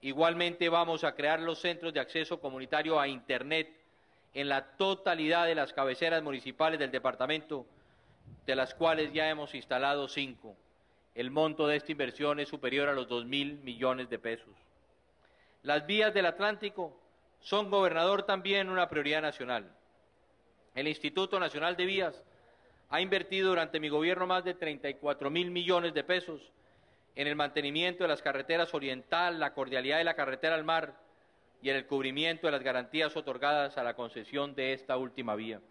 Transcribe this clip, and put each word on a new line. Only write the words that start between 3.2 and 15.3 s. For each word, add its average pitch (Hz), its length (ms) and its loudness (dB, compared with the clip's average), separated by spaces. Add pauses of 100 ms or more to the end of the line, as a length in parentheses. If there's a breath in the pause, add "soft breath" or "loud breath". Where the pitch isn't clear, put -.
en 143 160 -2
la 139 280 -2
totalidad 175 720 2
de 165 100 2
las 139 160 0
cabeceras 156 500 0
municipales 147 560 0
del 139 140 -2
departamento, 131 720 -2 (800 soft breath)
de 131 80 2
las 131 200 0
cuales 156 380 2
ya 156 160 0
hemos 151 280 -4
instalado 139 500 0
cinco. 131 480 -8 (640 soft breath)
El 123 160 -4
monto 156 340 2
de 147 80 4
esta 147 160 -4
inversión 143 480 -2
es 143 100 -4
superior 143 400 0
a 143 40 2
los 131 160 -2
dos 120 180 -4
mil 143 360 -2
millones 127 460 -2
de 117 120 -4
pesos. 113 340 -8 (1080 soft breath)